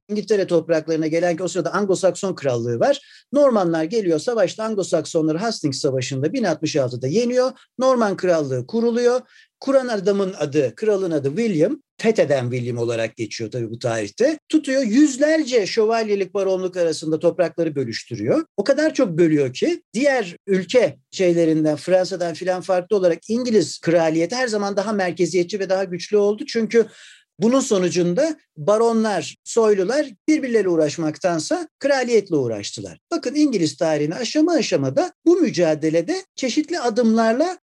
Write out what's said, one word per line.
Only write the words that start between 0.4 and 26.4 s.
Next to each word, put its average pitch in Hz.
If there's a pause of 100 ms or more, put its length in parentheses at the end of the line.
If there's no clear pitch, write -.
topraklarına 160
gelen, 165
ki 151
o -
sırada 165
Anglo-Sakson 185
Krallığı 120
var. -
Normanlar 202
geliyor, 170
savaşta 214
Anglo-Saksonları 165
Hastings 170
Savaşı'nda 135
bin 254
altmış 156
altıda 127
yeniyor. 247 (280)
Norman 240
Krallığı 139
kuruluyor. 240 (380)
Kuran 262
adamın 196
adı, 139
kralın 196
adı 139
William. 202 (160)
Fetheden 143
William 123
olarak 117
geçiyor 110
tabii 117
bu 117
tarihte. 120 (100)
Tutuyor, 277
yüzlerce 254
şövalyelik, 214
baronluk 185
arasında 160
toprakları 165
bölüştürüyor. 120 (120)
O 214
kadar 302
çok 196
bölüyor 151
ki 330 (120)
diğer 240 (120)
ülke 190 (140)
şeylerinden, 160
Fransa'dan 175
filan 180
farklı 180
olarak 175
İngiliz 226
kraliyeti 165
her 254
zaman 202
daha 202
merkeziyetçi 180
ve 190
daha 190
güçlü 180
oldu. 208